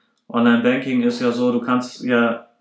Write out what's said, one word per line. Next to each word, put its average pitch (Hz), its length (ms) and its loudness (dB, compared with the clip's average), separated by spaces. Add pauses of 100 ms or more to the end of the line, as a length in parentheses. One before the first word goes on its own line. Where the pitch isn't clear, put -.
(300)
Online-Banking 120 760 2
ist 120 180 -2
ja 123 100 2
so, 123 200 0
du 120 100 -2
kannst 123 420 -4
ja 117 440 0 (140)